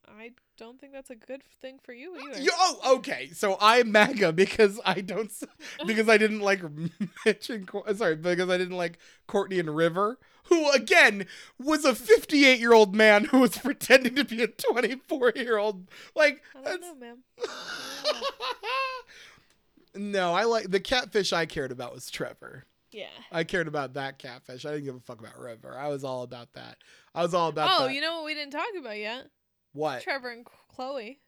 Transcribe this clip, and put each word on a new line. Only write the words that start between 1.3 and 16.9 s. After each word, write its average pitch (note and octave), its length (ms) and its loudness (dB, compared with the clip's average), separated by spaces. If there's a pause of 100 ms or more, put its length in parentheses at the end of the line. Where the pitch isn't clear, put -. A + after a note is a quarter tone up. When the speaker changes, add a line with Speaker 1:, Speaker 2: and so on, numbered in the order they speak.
Speaker 1:
thing C4 220 -18
for B3 100 -20
you D#4 240 -16
either. C#4 240 -12
Speaker 2:
Yo, E4+ 140 0
oh, C4+ 420 2
okay. F#3+ 360 -8
So G3 260 -2
I'm A3+ 320 6
maga G#3 400 4
because G3 540 2
I F#3+ 160 0
don't G3 300 -8
s-, - 120 -14 (200)
Speaker 1:
<laughs> - 220 -14
Speaker 2:
because A3 220 0
I A3 100 8
didn't G#3+ 240 2
like G3 200 0 (320)
<laughs> - 320 -10
Mitch - 240 0
and G#3 180 -8
Cour-, G3+ 280 -6
sorry, F#3 200 0
because F3 340 -2
I F3+ 80 2
didn't F3+ 200 -4
like E3+ 220 -4 (280)
Courtney F#3+ 320 -2
and D#3 160 -4
River, F3 440 0 (260)
who D#4 260 4
again A#3+ 540 4 (340)
was D4 260 0
a B3 100 4
fifty-eight-year-old A#3+ 1000 6
man G#3+ 300 8
who C4 140 4
was B3+ 180 4
<laughs> - 60 -14
pretending B3+ 520 4
to C#4 100 0
be A3+ 180 -6
a G#3+ 40 0
twenty-four-year-old. A#3+ 1400 -2 (260)
Like, D4 260 2 (140)
Speaker 1:
I C4+ 60 -20
don't F4 200 -8
Speaker 2:
that's - 0 -
Speaker 1:
know, F4 140 -18